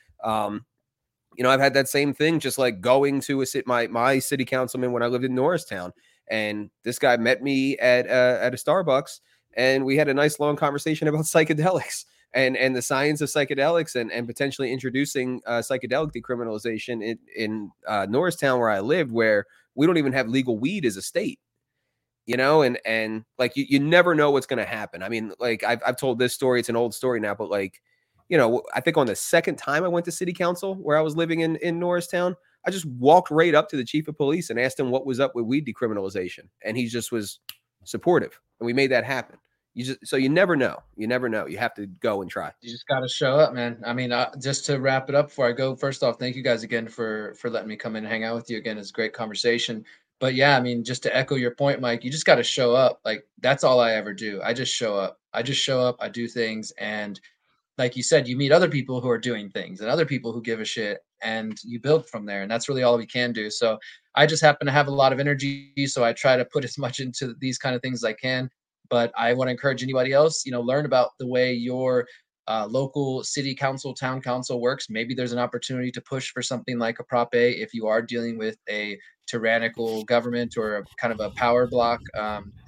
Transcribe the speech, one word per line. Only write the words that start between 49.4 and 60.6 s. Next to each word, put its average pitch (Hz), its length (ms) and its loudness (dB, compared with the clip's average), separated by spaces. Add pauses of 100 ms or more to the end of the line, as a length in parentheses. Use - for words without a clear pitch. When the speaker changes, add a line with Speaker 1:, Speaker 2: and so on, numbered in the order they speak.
Speaker 2:
But 131 160 0
yeah, 139 220 6
I 123 60 4
mean, 120 200 -2
just 123 200 -6
to 107 120 0
echo 131 200 0
your 123 160 0
point, 139 320 0
Mike, 120 220 -2
you 127 60 -6
just 151 140 -6
gotta 135 180 6
show 120 320 2
up. 127 300 4
Like, 110 220 -4 (160)
that's 139 220 2
all 127 160 6
I 117 120 4
ever 104 220 -2
do. 101 280 -6
I 113 120 -2
just 123 180 -4
show 107 240 -2
up. 95 220 -2 (160)
I 120 80 -2
just 131 180 -2
show 131 220 0
up. 123 180 2
I 113 80 -4
do 117 180 -6
things. 110 520 -4
And 104 420 -8 (560)
like 127 200 0
you 123 80 -4
said, 131 240 4
you 123 80 -2
meet 139 160 4
other 170 160 6
people 131 320 -2
who 127 100 -2
are 113 80 2
doing 107 320 -6
things 92 300 -10
and 107 100 -4
other 160 160 2
people 123 260 -6
who 117 80 -8
give 113 200 -6